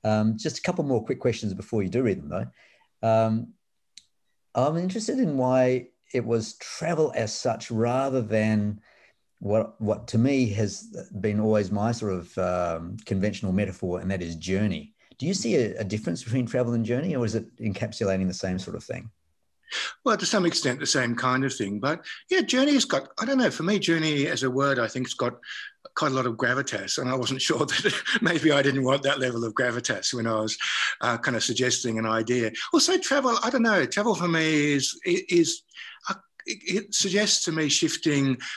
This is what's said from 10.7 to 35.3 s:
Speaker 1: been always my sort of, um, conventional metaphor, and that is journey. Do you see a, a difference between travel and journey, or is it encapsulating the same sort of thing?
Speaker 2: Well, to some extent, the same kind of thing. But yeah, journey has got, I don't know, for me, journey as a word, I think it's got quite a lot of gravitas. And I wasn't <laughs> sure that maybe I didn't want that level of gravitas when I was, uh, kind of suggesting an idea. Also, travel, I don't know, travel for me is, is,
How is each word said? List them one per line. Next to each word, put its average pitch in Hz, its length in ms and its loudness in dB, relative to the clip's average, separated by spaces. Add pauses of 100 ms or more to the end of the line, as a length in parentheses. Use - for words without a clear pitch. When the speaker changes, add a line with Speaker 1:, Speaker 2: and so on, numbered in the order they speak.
Speaker 1:
been 104 200 0
always 107 320 2
my 104 180 0
sort 113 220 -2
of, 87 260 -6
um, 90 680 -2
conventional 98 480 0
metaphor, 92 480 -2
and 92 100 -4
that 92 120 -2
is 82 140 -6
journey. 92 580 -2 (240)
Do 131 80 -4
you 190 80 0
see 196 220 0
a, 110 240 0
a 107 40 -2
difference 95 380 -4
between 120 240 0
travel 120 280 0
and 117 100 0
journey, 139 320 -2
or 120 80 0
is 107 100 -2
it - 220 -6
encapsulating 95 720 -2
the 90 60 -2
same 92 260 -4
sort 85 160 -10
of - 80 -12
thing? - 260 -10 (960)
Speaker 2:
Well, 220 120 4
to 185 100 -4
some 185 200 2
extent, 139 320 0
the 151 80 -4
same 120 300 0
kind 127 280 2
of 131 80 0
thing. 101 280 -4
But 151 240 -2 (260)
yeah, 370 120 4
journey 262 320 4
has 220 100 4
got, 139 240 -2 (100)
I 220 60 -4
don't 262 140 2
know, 220 120 4
for 160 140 -4
me, 202 160 2
journey 156 480 2
as 151 160 -2
a 131 60 2
word, 135 280 2
I 113 80 2
think 127 200 -4
it's - 80 -8
got 123 200 -2 (600)
quite 143 160 0
a - 20 -2
lot 131 120 0
of 117 100 -2
gravitas. 123 640 -2
And 127 100 -2
I 131 80 -2
wasn't 127 260 -2
<laughs> - 60 0
sure 151 180 2
that - 360 0 (180)
maybe 156 320 4
I 143 100 4
didn't 135 220 2
want 139 180 2
that 139 160 2
level 120 260 -2
of 110 100 -6
gravitas 120 600 -2
when 117 140 -2
I 110 120 0
was, 110 160 -2 (440)
uh, 117 180 0
kind 127 180 -2
of - 60 -2
suggesting 117 560 0
an 113 80 -2
idea. 113 460 0 (200)
Also, 359 260 4
travel, 254 440 2
I 226 80 0
don't 240 120 2
know, 202 240 4
travel 208 280 0
for 170 140 0
me 156 460 2
is, - 300 0
is, 170 580 2 (460)